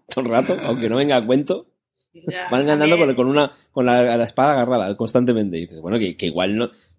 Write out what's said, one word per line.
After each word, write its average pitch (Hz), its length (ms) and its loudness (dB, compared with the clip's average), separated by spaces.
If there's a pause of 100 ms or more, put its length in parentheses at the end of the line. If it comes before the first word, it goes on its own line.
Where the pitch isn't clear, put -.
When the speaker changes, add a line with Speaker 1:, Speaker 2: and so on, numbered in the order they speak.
Speaker 1:
todo - 180 -6
el 117 60 -4
rato, 131 260 0
Speaker 2:
<laughs> 156 60 -8
Speaker 1:
aunque 123 260 -2
no 113 60 0
venga 139 220 2
a 113 80 0
cuento. 139 420 0 (460)
Speaker 3:
Ya, 180 360 -10
Speaker 1:
Van 127 120 0
andando 151 340 2
Speaker 3:
también. 165 120 4
Speaker 1:
con, 131 80 0
con 123 120 0
una, 143 240 2 (220)
con 127 120 0
la, 123 300 4
la 117 80 2
espada 131 300 0
agarrada 117 420 0
constantemente. 113 640 0
Y 82 40 -6
dices, 85 200 -12
bueno, 95 180 -2
que, 92 160 -4
que - 120 -6
igual 90 280 -2
no, 117 160 -4 (280)